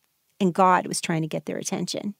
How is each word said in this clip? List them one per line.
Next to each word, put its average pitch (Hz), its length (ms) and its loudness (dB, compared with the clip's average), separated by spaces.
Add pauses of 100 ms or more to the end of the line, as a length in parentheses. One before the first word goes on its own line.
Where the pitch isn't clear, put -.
(400)
And 185 140 4
God 185 320 6
was 180 140 -6
trying 160 220 -2
to 156 60 -4
get 156 180 -8
their - 120 -6
attention. - 600 -6